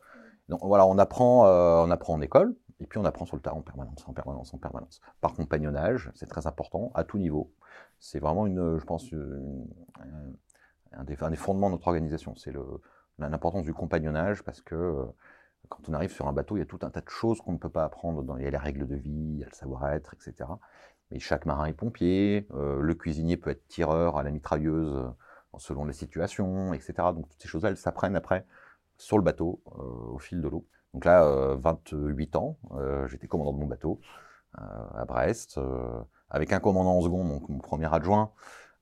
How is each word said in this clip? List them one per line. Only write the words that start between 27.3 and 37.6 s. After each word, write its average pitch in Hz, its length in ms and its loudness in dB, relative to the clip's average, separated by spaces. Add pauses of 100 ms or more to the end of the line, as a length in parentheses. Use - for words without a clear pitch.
ces - 80 -16
choses-là, 87 200 0
elles 98 80 -2
s'apprennent 98 380 -2
après 92 300 0 (520)
sur - 200 0
le 101 60 6
bateau, 82 440 0
euh, 60 460 -12
au 65 40 -10
fil 85 240 -6
de 73 60 -2
l'eau. - 180 -6 (280)
Donc - 120 -10
là, 87 200 12
euh, 67 300 4
vingt-huit 73 800 -2
ans, 147 220 -2 (140)
euh, 69 360 -4
j'étais 67 200 -12
commandant 73 260 -2
de 69 60 -4
mon 73 80 -4
bateau, 69 320 -6 (580)
euh, - 60 -14 (320)
à 60 100 -6
Brest, 69 520 -2
euh, 62 440 -4 (280)
avec - 220 -2
un 98 80 2
commandant 92 380 4
en 90 40 6
seconde, 87 280 0
donc 71 180 -6
mon 71 120 -6
premier 78 340 -2